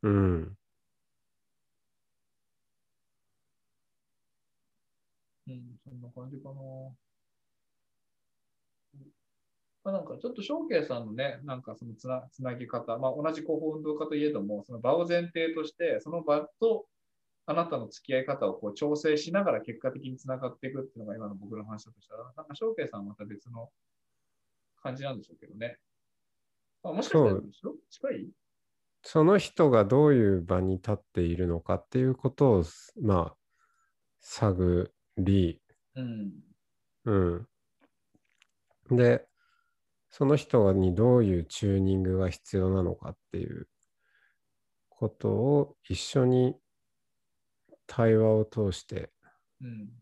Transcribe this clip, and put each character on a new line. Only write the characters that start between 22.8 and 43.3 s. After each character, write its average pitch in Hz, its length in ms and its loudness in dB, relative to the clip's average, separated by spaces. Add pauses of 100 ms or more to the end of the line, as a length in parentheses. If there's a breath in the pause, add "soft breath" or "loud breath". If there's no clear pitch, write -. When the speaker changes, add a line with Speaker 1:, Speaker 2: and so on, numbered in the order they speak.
Speaker 2:
さ 107 100 -14
ん - 40 -12
は 101 60 -12
ま 104 80 -16
た 104 100 -16
別 104 240 -18
の 117 220 -16 (1120)
感 131 120 -10
じ 135 80 -12
な 135 100 -8
ん 107 40 -10
で 98 60 -16
し - 80 -20
ょ - 40 -20
う - 40 -20
け - 80 -20
ど - 80 -20
ね。 113 220 -10 (1080)
ま 180 80 -8
あ、 - 20 -6
も 196 80 -4
し - 80 -6
か - 80 4
し 151 60 8
た 104 100 4
ら 95 80 -2 (120)
Speaker 1:
そ - 180 -12
う。 - 40 -14 (140)
Speaker 2:
近 - 220 -8
い？ - 180 -10 (720)
Speaker 1:
そ - 220 2
の 190 140 8
人 165 320 2
が 110 160 8
ど 135 220 6
う 147 60 8
い 104 260 6
う - 40 -4
場 90 160 2
に 95 160 0
立 92 160 -4
っ 101 60 0
て - 240 -6
い 85 140 2
る 90 120 -2
の 85 140 -2
か 90 140 -2
っ - 120 -10
て 127 120 -2
い 127 40 2
う 131 120 2
こ 131 140 -2
と 123 300 6
を、 85 40 2 (380)
ま 90 320 2
あ、 - 20 -20 (840)
探 90 760 0 (240)
り、 92 440 2 (340)
Speaker 2:
う 131 60 -10
ん。 110 300 -8 (760)
Speaker 1:
う 110 80 0
ん。 90 340 0 (1400)
で、 120 340 6 (840)
そ - 160 0
の 143 100 6
人 107 380 4
に 92 220 4
ど 120 220 6
う 120 60 6
い 92 160 2
う 82 60 -6
チ - 220 -8
ュ 98 100 2
ー - 20 4
ニ 95 160 2
ン 95 80 0
グ 92 140 0
が 95 120 0
必 - 280 -6
要 92 160 2
な 92 100 2
の 87 120 -2
か - 160 -14
っ - 60 -16 (140)